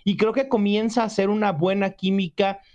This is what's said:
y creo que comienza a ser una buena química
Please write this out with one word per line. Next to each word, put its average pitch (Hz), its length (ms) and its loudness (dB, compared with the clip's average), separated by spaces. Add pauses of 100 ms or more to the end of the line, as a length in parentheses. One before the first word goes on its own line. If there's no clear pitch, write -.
y 202 140 0
creo 214 160 2
que 269 160 -2
comienza 220 560 0
a 208 60 -4
ser 196 180 0
una 208 240 0
buena 190 380 0
química 196 680 -2 (140)